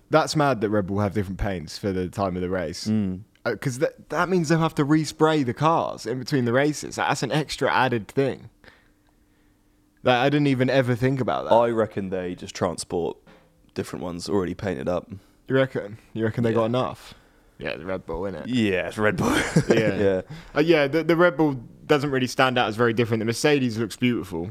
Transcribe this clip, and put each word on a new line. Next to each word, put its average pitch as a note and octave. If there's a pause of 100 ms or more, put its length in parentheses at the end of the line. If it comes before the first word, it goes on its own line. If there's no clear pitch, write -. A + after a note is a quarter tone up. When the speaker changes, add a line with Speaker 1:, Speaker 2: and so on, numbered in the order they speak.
Speaker 1:
That's D#3
mad C#3
that G#2
Red G#2
Bull G2
have G#2
different G2
paints F#2
for G2+
the F#2
time F#2+
of F2+
the F2+
race. F2+
Speaker 2:
Mm. G2 (240)
Speaker 1:
Uh, A#2+
'cause B2
that, -
that E3+
means F3+
they'll E3
have D#3+
to D3+
respray D#3
the A#2
cars C3+
in B2
between B2+
the A#2
races. C#3+
That's A2
an B2
extra C3
added A#2+
thing C3+ (1500)
that B2
I C#3
didn't D3
even B2+
ever B2
think B2+
about C#2+
that. F2
Speaker 2:
I A#2+
reckon G#2+
they F#2
just -
transport E2+ (580)
different -
ones F2
already F#2
painted F2
up. F2 (380)
Speaker 1:
You C3
reckon? A#2 (140)
You A2
reckon A2
they A2+
got A2+
Speaker 2:
Yeah. A2+
Speaker 1:
enough? A#2+ (440)
Yeah, D2
it's B1
Red F#2
Bull, E2
innit? F#2
Speaker 2:
Yeah, G2+
it's -
Red G#2
Bull. - (240)
<laughs> -
Speaker 1:
Yeah. G#2+
Speaker 2:
Yeah. G2 (340)
Speaker 1:
Uh, C#3+
yeah, D#3+
the, D#3
the E3
Red F3
Bull D3+ (300)
doesn't D3
really B2+
stand B2+
out A#2
as G#2+
very A#2
different. A2+
The A2
Mercedes B2+
looks A2
beautiful. F#2+